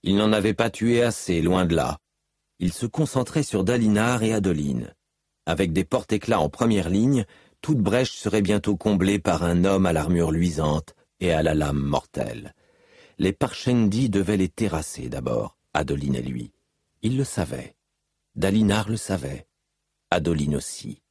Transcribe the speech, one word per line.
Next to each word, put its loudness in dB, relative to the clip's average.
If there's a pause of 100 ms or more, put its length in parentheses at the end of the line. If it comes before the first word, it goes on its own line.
Il 2
n'en 4
avait 0
pas 0
tué 0
assez, -2
loin 2
de 2
là. -2 (600)
Il -2
se -6
concentrait -2
sur -2
Dalinar 2
et 0
Adeline. -2 (500)
Avec 0
des 2
porte-éclats 0
en 0
première 0
ligne, 2 (340)
toute 0
brèche 2
serait 0
bientôt 2
comblée 2
par 0
un 4
homme 4
à 2
l'armure 2
luisante 0 (260)
et 0
à 2
la 2
lame 0
mortelle. -6 (640)
Les 0
Parchendi 0
devaient 2
les 2
terrasser -4
d'abord, -4 (160)
Adeline -2
et -4
lui. -8 (500)
Il 0
le 0
savait. -8 (580)
Dalinar 2
le -2
savait. -6 (640)
Adeline 0
aussi. -10